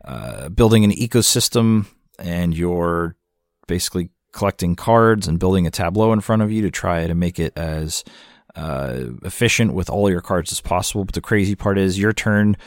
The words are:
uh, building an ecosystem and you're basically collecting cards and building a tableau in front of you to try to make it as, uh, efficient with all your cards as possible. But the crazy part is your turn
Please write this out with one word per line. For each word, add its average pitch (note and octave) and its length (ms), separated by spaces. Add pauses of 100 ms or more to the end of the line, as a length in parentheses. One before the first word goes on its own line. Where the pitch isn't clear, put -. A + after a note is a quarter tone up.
uh, A#1 460
building A2 340
an G#2 80
ecosystem A2+ 920 (340)
and F2 360
you're E2+ 600 (520)
basically F2 420 (240)
collecting F2+ 420
cards A2+ 520
and E2+ 120
building F#2 260
a D#2+ 60
tableau G#2 400
in A2 80
front A2 220
of G#2+ 100
you A2 100
to F#2+ 80
try E2+ 380
to E2+ 80
make F2 240
it D#2+ 180
as, D#2 460 (520)
uh, C2+ 500 (180)
efficient A2+ 500
with F2+ 160
all G2+ 200
your F2 120
cards F2 300
as - 100
possible. F#2 440
But - 100
the E2+ 60
crazy G2+ 340
part G2 220
is F#2+ 200
your G#2 160
turn G#2 540